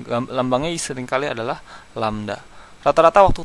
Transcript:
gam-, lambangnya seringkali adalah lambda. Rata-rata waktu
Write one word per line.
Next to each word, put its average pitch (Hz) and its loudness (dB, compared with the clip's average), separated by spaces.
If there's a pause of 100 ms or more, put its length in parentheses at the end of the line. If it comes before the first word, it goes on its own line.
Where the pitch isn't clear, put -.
gam-, 120 -4
lambangnya 127 -2
seringkali 131 -6
adalah 117 -6 (400)
lambda. 107 -6 (480)
Rata-rata 165 6
waktu 175 2